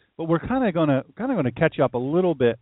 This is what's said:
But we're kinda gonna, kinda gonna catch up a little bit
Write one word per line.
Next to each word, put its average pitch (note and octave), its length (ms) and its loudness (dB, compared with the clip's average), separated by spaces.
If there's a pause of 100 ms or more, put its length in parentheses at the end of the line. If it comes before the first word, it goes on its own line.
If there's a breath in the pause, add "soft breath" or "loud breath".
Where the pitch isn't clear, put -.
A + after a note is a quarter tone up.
(160)
But E3 120 -8
we're E3 100 2
kinda A#3+ 340 -2
gonna, D3+ 320 0 (140)
kinda C4 160 -4
gonna C3 180 -2
catch D#3+ 260 0
up C3 140 2
a B2 60 -4
little E3 360 0
bit A#2+ 280 0